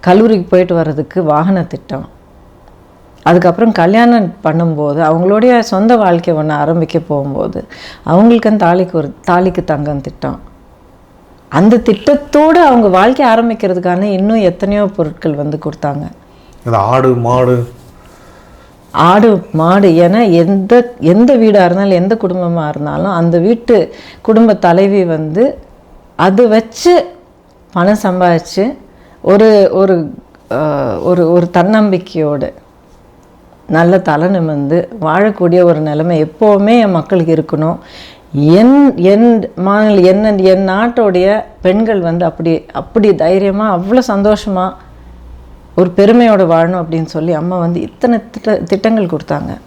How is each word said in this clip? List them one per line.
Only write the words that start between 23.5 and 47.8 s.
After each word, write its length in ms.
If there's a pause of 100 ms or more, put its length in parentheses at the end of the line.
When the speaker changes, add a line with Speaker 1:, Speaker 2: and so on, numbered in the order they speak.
Speaker 1:
குடும்ப 320
தலைவி 500
வந்து 540 (580)
அது 320
வச்சு 580 (680)
பணம் 300
சம்பாதிச்சு, 720 (460)
ஒரு, 500
ஒரு, 420 (380)
அ, 60 (400)
ஒரு, 340
ஒரு 180
தன்னம்பிக்கையோடு, 1040 (1120)
நல்ல 320
தலை 300
நிமிர்ந்து 600 (120)
வாழக்கூடிய 640
ஒரு 180
நிலைமை 440
எப்போவுமே 560
என் 100
மக்களுக்கு 440
இருக்கணும். 420 (560)
என், 640
என் 600
மாநில-, 440
என்ன, 340
என் 340
நாட்டுடைய 760 (180)
பெண்கள் 400
வந்து 240
அப்படி, 480
அப்படி 420
தைரியமா, 640
அவ்வளோ 300
சந்தோஷமா, 640 (1040)
ஒரு 200
பெருமையோட 500
வாழணும் 380
அப்படின்னு 200
சொல்லி 280
அம்மா 260
வந்து 220